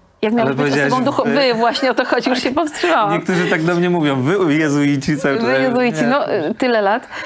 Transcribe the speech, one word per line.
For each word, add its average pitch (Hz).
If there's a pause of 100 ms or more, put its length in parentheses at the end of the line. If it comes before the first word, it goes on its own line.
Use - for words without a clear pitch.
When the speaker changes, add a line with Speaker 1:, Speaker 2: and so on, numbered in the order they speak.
(220)
Speaker 1:
jak 214
miałeś 233
Speaker 2:
Ale -
Speaker 1:
być -
Speaker 2:
powiedziałaś 143
Speaker 1:
osobą 254
ducho-, 285
Speaker 2:
wy. 233
Speaker 1:
wy, 269
właśnie 233
o -
to 247
chodzi, 254
już 254
się 254
powstrzymałam. 302
Speaker 2:
Niektórzy 175
tak 160
do 175
mnie 175
mówią, 147
wy 170
jezuici 143
cały 139
czas. 226
Speaker 1:
Wy 262
jezuici, 247
Speaker 2:
Nie. 233
Speaker 1:
no, 262
y, 180
tyle 240
lat. 208 (180)